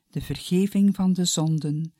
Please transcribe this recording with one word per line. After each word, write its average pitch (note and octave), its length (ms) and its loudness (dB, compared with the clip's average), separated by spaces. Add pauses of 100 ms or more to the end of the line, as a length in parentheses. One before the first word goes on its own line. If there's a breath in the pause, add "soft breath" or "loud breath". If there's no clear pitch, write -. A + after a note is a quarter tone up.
de C#3+ 120 -6
vergeving G3 760 0
van F#3 180 2
de F3+ 120 0
zonden, D#3+ 760 -2